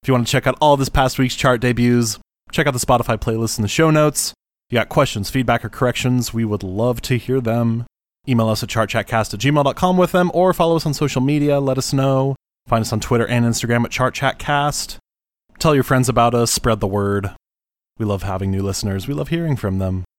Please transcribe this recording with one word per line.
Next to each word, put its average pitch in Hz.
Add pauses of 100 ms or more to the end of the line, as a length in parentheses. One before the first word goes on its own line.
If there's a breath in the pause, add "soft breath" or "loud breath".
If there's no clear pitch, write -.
If -
you 131
want 120
to -
check 135
out 131
all 147
this 135
past 131
week's 131
chart 127
debuts, 120 (340)
check 151
out 143
the 123
Spotify 117
playlist 113
in 113
the 101
show 160
notes. 151 (380)
If -
you 117
got 110
questions, -
feedback, 123
or 113
corrections, 123
we 113
would 104
love 113
to 127
hear 131
them. 117 (420)
Email 113
us 107
at 104
chartchatcast 110
at 98
gmail 143
dot 139
com 185
with 180
them, 180
or 180
follow 165
us 156
on 147
social 139
media. 143
Let 131
us -
know. 135 (300)
Find 117
us 110
on 107
Twitter 117
and 120
Instagram 117
at -
Chart 127
Chat -
Cast. 147 (640)
Tell 156
your 135
friends 131
about 120
us. 117
Spread 110
the 104
word. 101 (640)
We 110
love 98
having 98
new 98
listeners. 98
We 139
love 143
hearing 165
from 95
them. 92 (140)